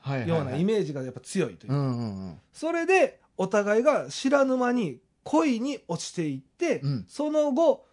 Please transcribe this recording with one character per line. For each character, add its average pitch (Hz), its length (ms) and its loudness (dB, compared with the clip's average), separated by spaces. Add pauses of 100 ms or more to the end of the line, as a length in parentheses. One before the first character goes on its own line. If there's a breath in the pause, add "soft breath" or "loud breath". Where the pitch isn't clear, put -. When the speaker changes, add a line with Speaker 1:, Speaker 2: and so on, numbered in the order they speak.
Speaker 1:
は 135 160 -4
い、 - 20 -2
は 117 80 -4
い、 - 20 -2
は 165 60 2
い。 160 40 2
Speaker 2:
よ 143 60 -2
う - 60 -6
な 135 60 -4
イ 175 80 0
メ 214 140 2
ー 175 40 0
ジ 151 80 -6
が 139 100 -6
や 127 100 -8
っ - 20 -12
ぱ - 80 -16
強 160 280 -2
い 92 60 -14
と - 100 -20
い - 40 -6
う。 131 40 -2
Speaker 1:
う - 20 2
ん、 143 40 2
う - 40 0
ん、 135 40 0
う 120 140 -2 (300)
ん。 73 80 -16 (120)
Speaker 2:
そ 330 220 -4
れ 330 120 -2
で、 370 360 4 (160)
お 190 100 0
互 208 320 2
い 247 40 4
が 226 260 2
知 262 200 -4
ら 277 160 4
ぬ 254 100 2
間 247 160 0
に 196 280 -2 (240)
恋 285 380 2
に 277 260 -4
落 165 180 -6
ち - 60 -12
て 160 180 -4
い 135 80 -4
っ - 40 -14
て、 254 400 -4
Speaker 1:
う 143 60 -4
ん。 143 200 -2
Speaker 2:
そ 302 240 -4
の 302 200 2
後、 302 420 2